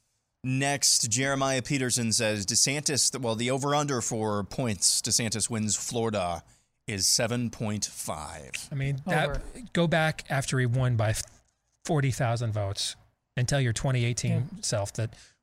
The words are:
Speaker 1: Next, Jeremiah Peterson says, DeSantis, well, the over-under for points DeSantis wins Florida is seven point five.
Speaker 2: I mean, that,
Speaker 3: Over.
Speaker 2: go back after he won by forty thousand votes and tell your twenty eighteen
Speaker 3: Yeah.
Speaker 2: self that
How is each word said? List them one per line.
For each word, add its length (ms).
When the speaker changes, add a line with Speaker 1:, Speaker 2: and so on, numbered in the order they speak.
Speaker 1:
Next, 640
Jeremiah 520
Peterson 500
says, 340
DeSantis, 760
well, 140
the 160
over-under 500
for 440
points 580
DeSantis 480
wins 240
Florida 720
is 200
seven 440
point 360
five. 640
Speaker 2:
I 40
mean, 320
that, 220
Speaker 3:
Over. 140
Speaker 2:
go 140
back 440
after 280
he 80
won 300
by 180
forty 260
thousand 420
votes 420
and 120
tell 120
your 120
twenty 320
eighteen 480
Speaker 3:
Yeah. 100
Speaker 2:
self 320
that 200